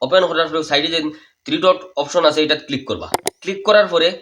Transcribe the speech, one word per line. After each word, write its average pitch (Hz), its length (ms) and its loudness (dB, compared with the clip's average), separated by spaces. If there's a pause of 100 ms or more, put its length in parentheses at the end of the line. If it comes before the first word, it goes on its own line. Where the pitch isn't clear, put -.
ওপেন 175 260 2
করার 160 220 0
পরে 156 140 -4
সাইডে 147 240 0
যে 165 120 -2 (460)
থ্রি - 120 -4
ডট 185 220 2 (160)
অপশন 156 300 0
আছে, 151 180 4
এটা 151 120 0
ক্লিক 139 340 -8
করবা। - 180 -6 (340)
ক্লিক 196 260 -8
করার 208 200 6
পরে 170 200 2 (140)